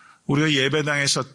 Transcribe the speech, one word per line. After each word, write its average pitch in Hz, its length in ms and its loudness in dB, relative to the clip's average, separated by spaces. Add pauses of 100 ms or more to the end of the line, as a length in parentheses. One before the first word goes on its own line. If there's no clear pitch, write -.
(260)
우리가 151 260 0
예배당에서 143 720 0 (100)